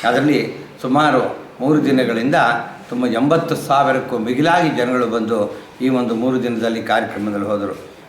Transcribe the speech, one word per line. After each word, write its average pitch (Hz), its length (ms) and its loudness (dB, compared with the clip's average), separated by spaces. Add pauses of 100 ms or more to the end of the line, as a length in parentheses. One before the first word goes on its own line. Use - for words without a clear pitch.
ಅದರಲ್ಲಿ 127 600 0 (140)
ಸುಮಾರು 135 560 2 (240)
ಮೂರು 143 240 2
ದಿನಗಳಿಂದ 127 500 2 (540)
ತುಂಬ 127 160 -2
ಎಂಬತ್ತು 139 500 2
ಸಾವಿರಕ್ಕೂ 131 640 0
ಮಿಗಿಲಾಗಿ 151 520 2
ಜನಗಳು 123 380 0
ಬಂದು 110 520 -2 (220)
ಈ 127 80 2
ಒಂದು 120 260 0
ಮೂರು 123 280 0
ದಿನದಲ್ಲಿ 113 400 -2
ಕಾರ್ಯಕ್ರಮದಲ್ಲಿ 104 640 -2
ಹೋದರು. 101 340 -4 (300)